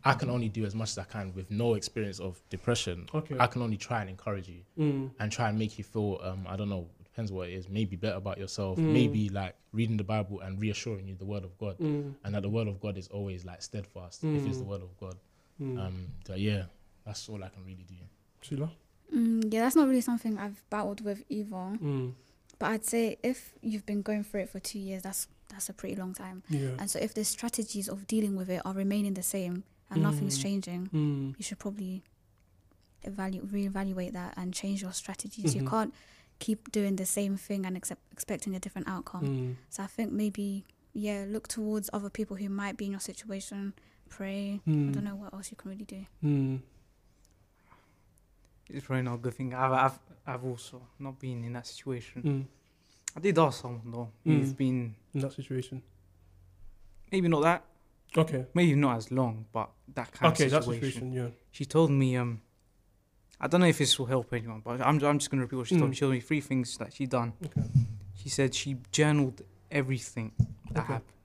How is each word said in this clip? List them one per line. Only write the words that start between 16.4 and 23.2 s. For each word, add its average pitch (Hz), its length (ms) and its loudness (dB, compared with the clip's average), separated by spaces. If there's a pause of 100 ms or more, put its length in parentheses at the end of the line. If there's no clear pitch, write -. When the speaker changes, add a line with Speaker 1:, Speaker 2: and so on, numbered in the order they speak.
Speaker 1:
that's - 240 -10
all 104 140 -10
I 92 60 -10
can 92 160 -18
really 92 240 -14
do. 92 60 -18 (480)
Speaker 2:
Sheila? 147 280 -4 (440)
Speaker 3:
Mm, 226 380 4
yeah, 220 100 4
that's 262 140 4
not 294 120 10
really 262 140 6
something 226 360 0
I've 202 320 -8
battled 208 320 -4
with 208 260 -4
either. 208 280 -4
Speaker 2:
Mm. 151 560 -2 (460)
Speaker 3:
But - 120 0
I'd 220 140 -2
say 233 380 0